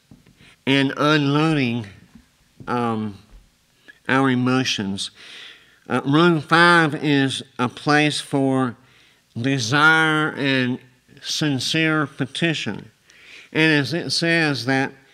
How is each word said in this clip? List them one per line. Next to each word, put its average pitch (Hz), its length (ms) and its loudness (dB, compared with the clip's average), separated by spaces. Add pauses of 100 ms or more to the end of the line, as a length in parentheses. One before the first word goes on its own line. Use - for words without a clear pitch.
(680)
and 135 300 2
unloading, 143 920 0 (800)
um, 110 500 -4 (920)
our 135 220 2
emotions. 123 800 -2 (800)
Uh, 123 160 -2
room 160 340 4
five 170 540 4 (100)
is 139 380 0 (160)
a 123 100 -2
place 147 540 0
for 131 560 -2 (580)
desire 147 1000 2
and 127 400 -2 (460)
sincere 156 800 -2
petition. 123 880 -6 (600)
And 160 220 2
as 147 200 0
it 131 180 -6
says 156 560 0
that 135 240 -2 (220)